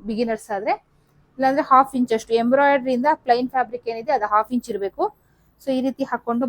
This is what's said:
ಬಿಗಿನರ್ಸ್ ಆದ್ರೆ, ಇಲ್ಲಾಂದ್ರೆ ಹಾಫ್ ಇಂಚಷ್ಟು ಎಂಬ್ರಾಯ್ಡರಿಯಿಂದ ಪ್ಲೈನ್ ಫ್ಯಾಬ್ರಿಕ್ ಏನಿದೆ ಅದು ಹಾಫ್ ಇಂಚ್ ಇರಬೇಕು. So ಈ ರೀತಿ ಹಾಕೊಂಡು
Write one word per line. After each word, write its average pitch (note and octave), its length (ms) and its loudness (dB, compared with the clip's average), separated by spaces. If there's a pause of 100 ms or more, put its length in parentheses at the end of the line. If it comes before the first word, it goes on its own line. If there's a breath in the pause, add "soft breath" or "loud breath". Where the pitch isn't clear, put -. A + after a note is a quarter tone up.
ಬಿಗಿನರ್ಸ್ A3+ 440 -4
ಆದ್ರೆ, G#3+ 240 -2 (640)
ಇಲ್ಲಾಂದ್ರೆ C4+ 260 0
ಹಾಫ್ C4+ 320 4
ಇಂಚಷ್ಟು A3+ 380 0
ಎಂಬ್ರಾಯ್ಡರಿಯಿಂದ C4 760 2 (140)
ಪ್ಲೈನ್ B3 280 2
ಫ್ಯಾಬ್ರಿಕ್ A#3+ 380 -4
ಏನಿದೆ A3+ 240 -4
ಅದು G#3 140 0
ಹಾಫ್ G#3+ 260 2
ಇಂಚ್ A#3+ 180 -2
ಇರಬೇಕು. G3 340 -4 (580)
So - 80 -10
ಈ C4 100 0
ರೀತಿ C4 240 -4
ಹಾಕೊಂಡು A#3+ 440 -4